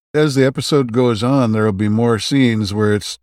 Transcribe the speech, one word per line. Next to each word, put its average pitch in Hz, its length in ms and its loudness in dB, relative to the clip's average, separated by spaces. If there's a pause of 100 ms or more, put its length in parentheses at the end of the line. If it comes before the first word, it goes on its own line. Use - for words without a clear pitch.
(140)
As 151 200 2
the 131 120 4
episode 135 480 -2
goes 120 280 0
on, 123 300 0
there'll 110 220 0
be 104 160 -2
more 113 280 0
scenes 110 560 0
where 107 220 0
it's, - 280 -8